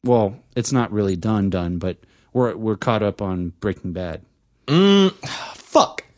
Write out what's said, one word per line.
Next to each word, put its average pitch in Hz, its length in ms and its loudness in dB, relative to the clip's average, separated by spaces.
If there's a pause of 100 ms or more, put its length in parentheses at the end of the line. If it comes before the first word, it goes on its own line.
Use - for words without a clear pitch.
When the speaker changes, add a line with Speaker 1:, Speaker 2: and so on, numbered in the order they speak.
Speaker 1:
well, 117 320 2 (220)
it's 120 160 -2
not 120 200 0
really 98 240 0
done, 98 340 0
done, 87 260 -4
but 87 220 -6 (340)
we're, 120 240 0
we're 110 200 -2
caught 110 260 0
up 101 180 -2
on 92 300 -4 (100)
Breaking 95 320 -6
Bad. 85 300 -8 (440)
Speaker 2:
Mm, 190 460 4 (420)
fuck. - 480 0 (160)